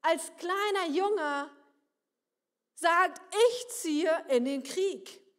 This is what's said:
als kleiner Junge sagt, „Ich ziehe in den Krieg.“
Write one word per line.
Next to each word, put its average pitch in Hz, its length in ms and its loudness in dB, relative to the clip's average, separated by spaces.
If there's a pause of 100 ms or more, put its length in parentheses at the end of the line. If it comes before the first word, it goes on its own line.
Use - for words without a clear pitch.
als 330 360 0
kleiner 381 500 -2
Junge 311 640 -2 (1200)
sagt, 339 480 2 (300)
„Ich 480 160 -8
ziehe 320 600 0
in 247 160 2
den 269 180 -2
Krieg.“ - 580 -4 (180)